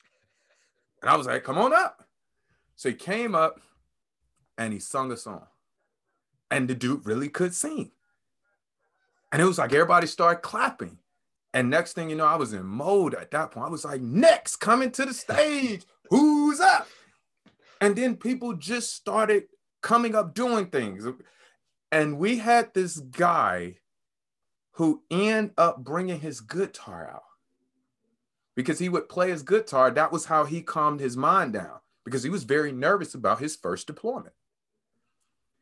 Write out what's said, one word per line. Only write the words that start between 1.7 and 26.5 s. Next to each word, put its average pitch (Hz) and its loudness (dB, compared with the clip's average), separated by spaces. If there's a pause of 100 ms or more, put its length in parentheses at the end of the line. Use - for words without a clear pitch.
up." 359 2 (720)
So - -4
he 117 -4
came 220 -4
up 160 2 (960)
and 113 -4
he 101 -8
sung 131 -6
a 117 -8
song. 98 -14 (1040)
And 131 0
the 127 -4
dude 123 -4
really 120 -4
could 180 -2
sing. 302 -6 (1400)
And 156 2
it 175 6
was 185 2
like 131 0
everybody 170 4
started 170 2
clapping. 214 -6 (540)
And 127 2
next 165 0
thing 165 -8
you 156 -6
know, 156 0
I 151 6
was 127 -4
in 95 -8
mode 147 0
at 87 -12
that 143 -4
point. 120 -8
I - -8
was 160 -8
like, 143 -8
"Next, 190 4
coming 247 2
to 269 -2
the 269 -8
stage, 277 0 (240)
who's 294 4
up?" - 4 (960)
And 202 4
then 233 0
people 240 -4
just 196 -6
started 208 0 (360)
coming 233 2
up 196 0
doing 226 0
things. 110 -4 (840)
And 151 2
we 220 0
had 233 2
this 180 -2
guy 127 0 (960)
who 160 0
ended 214 0
up 165 2
bringing 170 -6
his 143 -10
guitar 110 -8